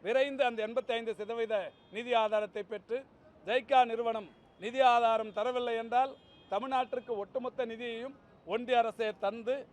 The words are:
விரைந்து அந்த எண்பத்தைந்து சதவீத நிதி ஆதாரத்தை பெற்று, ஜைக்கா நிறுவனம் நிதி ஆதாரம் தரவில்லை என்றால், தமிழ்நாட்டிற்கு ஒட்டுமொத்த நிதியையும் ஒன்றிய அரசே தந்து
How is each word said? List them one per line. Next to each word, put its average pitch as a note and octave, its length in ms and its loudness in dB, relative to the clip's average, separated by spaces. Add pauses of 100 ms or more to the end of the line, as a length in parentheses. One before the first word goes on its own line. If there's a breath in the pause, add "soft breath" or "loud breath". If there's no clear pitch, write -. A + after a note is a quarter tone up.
விரைந்து C4 400 2
அந்த A#3 180 0
எண்பத்தைந்து A3+ 520 -2
சதவீத A3 400 -4 (380)
நிதி A#3+ 200 -4 (100)
ஆதாரத்தை G#3+ 400 -2
பெற்று, G#3 340 -8 (500)
ஜைக்கா B3+ 340 4 (100)
நிறுவனம் A3+ 360 -2 (340)
நிதி A#3 200 -4 (140)
ஆதாரம் A3+ 420 2
தரவில்லை A#3+ 460 -2
என்றால், B3 300 2 (360)
தமிழ்நாட்டிற்கு B3+ 680 -2
ஒட்டுமொத்த B3 480 -6
நிதியையும் A#3 520 -8 (300)
ஒன்றிய A#3 360 2
அரசே A3 260 0 (160)
தந்து A3 300 -2 (180)